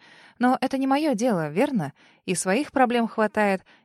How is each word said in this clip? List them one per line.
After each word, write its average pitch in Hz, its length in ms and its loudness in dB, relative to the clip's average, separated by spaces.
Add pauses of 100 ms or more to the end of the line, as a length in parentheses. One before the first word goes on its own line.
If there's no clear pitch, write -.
(400)
Но 254 220 2
это 269 160 -4
не 269 100 -2
моё 285 280 0
дело, 185 340 0
верно? 190 440 -2 (320)
И 190 100 -2
своих 202 360 -2
проблем 240 360 2
хватает. 208 560 0 (220)